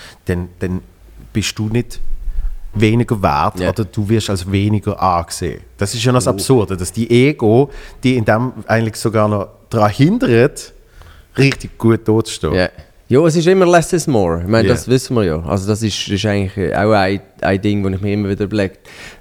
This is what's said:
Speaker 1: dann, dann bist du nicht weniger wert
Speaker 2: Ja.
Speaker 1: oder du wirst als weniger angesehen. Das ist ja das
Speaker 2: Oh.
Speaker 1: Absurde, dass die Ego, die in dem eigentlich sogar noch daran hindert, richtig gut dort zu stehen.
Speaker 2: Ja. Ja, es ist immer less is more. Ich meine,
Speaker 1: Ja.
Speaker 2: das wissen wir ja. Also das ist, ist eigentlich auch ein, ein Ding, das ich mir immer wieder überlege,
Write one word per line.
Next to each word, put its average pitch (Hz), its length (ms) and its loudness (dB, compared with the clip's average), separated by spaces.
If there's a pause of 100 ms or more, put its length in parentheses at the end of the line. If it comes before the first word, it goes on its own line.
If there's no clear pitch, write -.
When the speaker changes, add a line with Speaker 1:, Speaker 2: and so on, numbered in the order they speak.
(240)
Speaker 1:
dann, 90 240 -4 (100)
dann 92 220 -4 (520)
bist - 260 -4
du 107 100 -4
nicht 120 320 -4 (760)
weniger 110 480 2
wert 82 380 0
Speaker 2:
Ja. 92 100 0
Speaker 1:
oder 104 140 -2
du 98 240 -6
wirst 107 220 0
als 90 200 -4
weniger 101 500 0
angesehen. 87 600 -2 (180)
Das 101 160 -4
ist 113 100 -6
ja 127 80 2
das 123 140 2
Speaker 2:
Oh. 123 40 0
Speaker 1:
Absurde, 98 460 0
dass 90 160 -6
die 113 180 -4
Ego, 123 600 4 (320)
die 127 140 2
in 113 80 0
dem 117 280 0 (140)
eigentlich 110 300 -2
sogar 107 320 0
noch 104 200 -2 (220)
daran 107 200 2
hindert, 139 840 2 (680)
richtig - 400 0
gut 113 280 2
dort 110 200 2
zu - 80 -10
stehen. 80 200 -4
Speaker 2:
Ja. 92 140 2 (400)
Ja, 143 180 4
es 151 80 2
ist 165 140 2
immer 185 180 4
less 170 260 4
is 170 140 -2
more. 90 360 0
Ich 90 40 -6
meine, 107 220 2
Speaker 1:
Ja. 82 60 4
Speaker 2:
das 76 120 -6
wissen 127 300 0
wir 110 80 2
ja. 82 180 -2
Also 92 240 -2
das 107 160 -2
ist, 104 240 -4
ist 98 200 -2
eigentlich 98 500 -2
auch 104 160 2
ein, 98 280 0 (200)
ein 95 200 0
Ding, 104 220 0
das 95 120 -2
ich 90 60 -6
mir 101 120 -2
immer 104 160 -2
wieder 101 160 -2
überlege, 98 300 -2 (460)